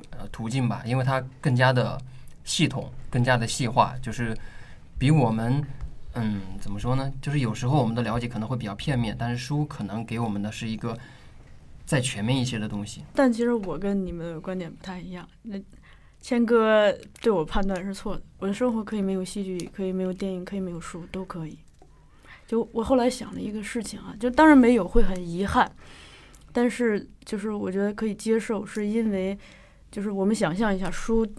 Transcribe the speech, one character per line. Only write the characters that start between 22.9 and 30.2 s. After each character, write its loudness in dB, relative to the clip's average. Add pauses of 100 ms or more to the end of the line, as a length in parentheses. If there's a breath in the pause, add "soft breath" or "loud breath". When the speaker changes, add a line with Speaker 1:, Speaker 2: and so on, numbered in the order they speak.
Speaker 2:
来 6
想 -4
了 -8
一 -6
个 -6
事 -6
情 -10
啊， -14
就 0
当 8
然 12
没 10
有 2
会 10
很 8 (120)
遗 -2
憾， 2 (800 loud breath)
但 2
是 0 (160)
就 -6
是 -6
我 -4
觉 -2
得 0
可 -4
以 -4
接 2
受， -4
是 -4
因 0
为 -2 (540 loud breath)
就 -8
是 -2
我 0